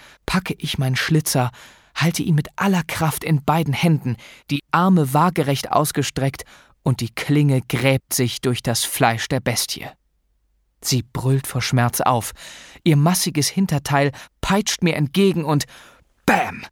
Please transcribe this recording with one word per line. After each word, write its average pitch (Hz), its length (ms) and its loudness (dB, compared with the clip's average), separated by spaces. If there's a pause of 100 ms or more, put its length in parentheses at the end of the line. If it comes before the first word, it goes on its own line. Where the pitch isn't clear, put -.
(260)
packe - 320 -4
ich - 220 -6
meinen 131 160 0
Schlitzer, 139 560 0 (420)
halte 165 300 0
ihn 175 100 2
mit 151 220 0
aller 185 320 2
Kraft - 360 -2
in 151 200 0
beiden 151 320 0
Händen, 139 420 0 (320)
die 143 120 -2 (100)
Arme 165 420 4
waagerecht 147 580 0
ausgestreckt 139 720 -2 (380)
und 127 200 0
die 117 120 -6
Klinge 143 480 2
gräbt 131 540 0
sich 123 260 -2
durch 123 220 -2
das 117 200 -2
Fleisch 117 440 0
der 131 140 -2
Bestie. - 440 -6 (1000)
Sie 123 160 0
brüllt 135 460 -2
vor 123 140 -4
Schmerz 120 400 0
auf. 120 320 0 (500)
Ihr 156 140 4
massiges 151 500 0
Hinterteil 143 640 0 (300)
peitscht 202 420 -2
mir 165 120 2
entgegen 165 500 2
und 147 180 0 (600)
BÄM! 110 460 -2